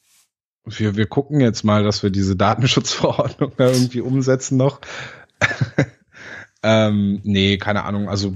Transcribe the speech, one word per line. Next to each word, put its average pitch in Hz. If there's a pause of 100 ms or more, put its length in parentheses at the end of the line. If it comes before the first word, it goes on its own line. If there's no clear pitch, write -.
(640)
Wir, 107
wir 110
gucken 147
jetzt 117
mal, 104
dass 104
wir 101
diese 95
Datenschutzverordnung 127
da 127
irgendwie 123
umsetzen 131
noch. 135 (580)
<laughs> - (640)
Ähm, 104
nee, 98
keine 101
Ahnung. 101
Also 98